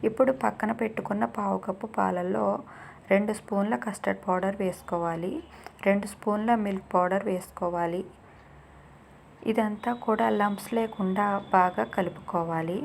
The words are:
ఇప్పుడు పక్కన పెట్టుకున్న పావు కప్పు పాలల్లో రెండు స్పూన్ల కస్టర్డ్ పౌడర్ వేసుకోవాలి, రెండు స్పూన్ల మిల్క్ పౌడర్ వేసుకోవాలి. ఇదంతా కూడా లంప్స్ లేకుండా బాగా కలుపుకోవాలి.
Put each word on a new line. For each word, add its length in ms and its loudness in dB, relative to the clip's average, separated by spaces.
ఇప్పుడు 240 4
పక్కన 360 0
పెట్టుకున్న 440 -2
పావు 300 0
కప్పు 220 -6
పాలల్లో 480 2
రెండు 280 4
స్పూన్ల 440 0
కస్టర్డ్ 400 -2
పౌడర్ 400 0
వేసుకోవాలి, 680 -2
రెండు 260 2
స్పూన్ల 500 0
మిల్క్ 320 -4
పౌడర్ 360 2
వేసుకోవాలి. 720 -2
ఇదంతా 420 0
కూడా 220 4
లంప్స్ 300 0
లేకుండా 480 0
బాగా 280 4
కలుపుకోవాలి. 880 -2